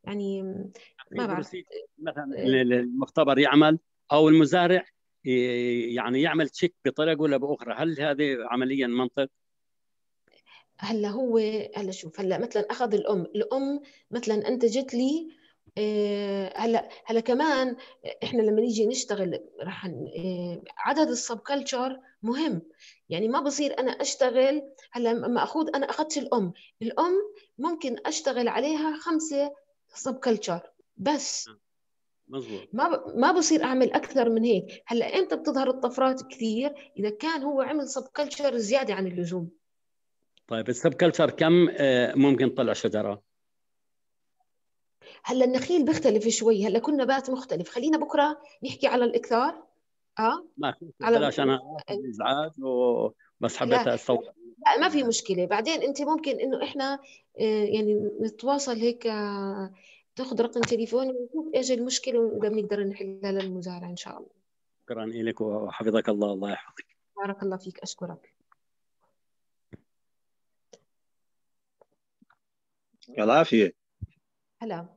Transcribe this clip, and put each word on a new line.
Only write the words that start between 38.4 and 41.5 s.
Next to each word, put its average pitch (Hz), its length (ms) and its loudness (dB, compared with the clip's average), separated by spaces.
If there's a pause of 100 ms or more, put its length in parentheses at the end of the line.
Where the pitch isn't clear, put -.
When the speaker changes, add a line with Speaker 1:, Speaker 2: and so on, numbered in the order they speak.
Speaker 1:
زيادة 226 380 0
عن 190 120 -2
اللزوم. 175 440 -4 (1000)
Speaker 2:
طيب 113 200 -4
السب 156 260 0
كلتشر 160 360 4
كم، 170 400 6